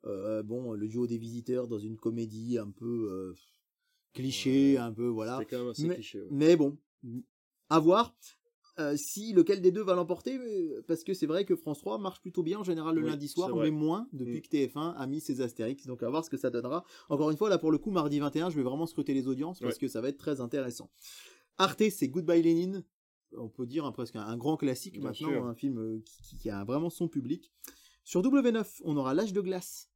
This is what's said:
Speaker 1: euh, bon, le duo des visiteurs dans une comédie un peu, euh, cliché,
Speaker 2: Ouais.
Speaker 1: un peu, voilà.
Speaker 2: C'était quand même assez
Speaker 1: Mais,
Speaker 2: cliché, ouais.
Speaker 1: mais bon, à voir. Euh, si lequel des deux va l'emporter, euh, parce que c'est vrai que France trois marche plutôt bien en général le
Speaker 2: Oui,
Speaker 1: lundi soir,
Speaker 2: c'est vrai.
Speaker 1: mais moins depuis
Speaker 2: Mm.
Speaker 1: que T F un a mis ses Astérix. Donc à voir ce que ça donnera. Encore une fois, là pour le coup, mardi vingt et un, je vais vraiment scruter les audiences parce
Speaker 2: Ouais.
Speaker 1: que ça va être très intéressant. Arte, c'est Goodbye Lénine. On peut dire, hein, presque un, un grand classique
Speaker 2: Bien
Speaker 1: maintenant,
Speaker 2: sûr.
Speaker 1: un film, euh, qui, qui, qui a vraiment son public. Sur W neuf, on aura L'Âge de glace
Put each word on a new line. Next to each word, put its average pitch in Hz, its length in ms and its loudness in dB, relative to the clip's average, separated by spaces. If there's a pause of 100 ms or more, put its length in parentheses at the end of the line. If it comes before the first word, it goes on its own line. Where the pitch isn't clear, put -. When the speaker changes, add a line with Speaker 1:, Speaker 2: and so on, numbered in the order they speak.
Speaker 1:
euh, 107 360 -4
bon, 117 320 -6
le 107 140 -4
duo 120 180 -2
des 117 140 -2
visiteurs 120 480 -4
dans 113 120 -4
une 110 180 -8
comédie 113 600 -2
un 104 140 -6
peu, 117 400 -4
euh, 92 240 -8 (760)
cliché, 135 600 4
Speaker 2:
Ouais. 135 40 6
Speaker 1:
un 117 140 -2
peu, 113 160 -2
voilà. 113 300 -2
Speaker 2:
C'était 110 140 -6
quand 127 100 -4
même 123 80 -4
assez 143 180 -4
Speaker 1:
Mais, 180 80 0
Speaker 2:
cliché, 180 260 -12
ouais. - 100 -12
Speaker 1:
mais 156 240 8
bon, 147 220 4 (920)
à 160 100 6
voir. 190 360 6 (640)
Euh, 147 160 0
si 208 380 -6
lequel 185 280 8
des 180 100 8
deux 202 120 0
va 185 120 4
l'emporter, 180 440 -2
euh, 185 480 -4
parce 165 160 0
que 196 100 -2
c'est 175 120 -2
vrai 165 180 0
que 185 140 2
France 151 220 -6
trois 214 180 -4
marche 190 240 -6
plutôt 180 200 -4
bien 170 160 0
en 214 60 -6
général 160 320 0
le 160 80 2
Speaker 2:
Oui, - 60 0
Speaker 1:
lundi 147 180 -4
soir, 175 220 0
Speaker 2:
c'est - 40 -2
vrai. 156 160 2
Speaker 1:
mais 151 80 0
moins 170 360 0
depuis 123 240 -6
Speaker 2:
Mm. 156 40 -6
Speaker 1:
que - 60 -20
T 135 220 2
F 135 80 -8
un 165 140 -4
a 131 160 -6
mis 143 120 -2
ses 135 220 -4
Astérix. 120 440 -4
Donc 127 180 -8
à 117 60 -2
voir 131 140 -2
ce - 60 -10
que 135 80 -4
ça 135 120 -2
donnera. 123 360 -4 (240)
Encore 147 220 2
une 151 60 0
fois, 214 120 2
là 185 80 4
pour 160 120 2
le 147 80 4
coup, 208 140 -2
mardi 147 280 2
vingt 143 140 0
et 151 60 0
un, 175 100 0
je 160 60 -4
vais 143 80 2
vraiment 139 240 -2
scruter 143 260 -2
les 131 140 0
audiences 143 320 -4
parce 123 160 -2
Speaker 2:
Ouais. - 60 -16
Speaker 1:
que 135 80 -2
ça - 100 -6
va 120 80 -2
être 139 100 -4
très 143 220 -4
intéressant. 123 500 -6 (680)
Arte, 190 340 4
c'est 143 160 -2
Goodbye 170 340 4
Lénine. 170 440 2 (520)
On 117 120 -8
peut 127 180 -6
dire, 147 180 -4
hein, 127 60 -4
presque 113 240 -8
un, 110 100 -8
un 113 120 -6
grand 139 180 0
classique 147 380 -2
Speaker 2:
Bien 143 160 -8
Speaker 1:
maintenant, 151 200 -6
Speaker 2:
sûr. 123 160 0
Speaker 1:
un 120 80 -4
film, 131 240 -4
euh, 110 280 -4
qui, - 180 -20
qui, - 140 -18
qui - 120 -6
a 101 140 -6
vraiment 143 260 0
son 165 200 -2
public. 139 420 -4 (540)
Sur 180 160 0
W 254 320 6
neuf, - 320 -2
on 156 100 0
aura 135 180 2
L'Âge 190 200 0
de 196 80 0
glace 185 540 -6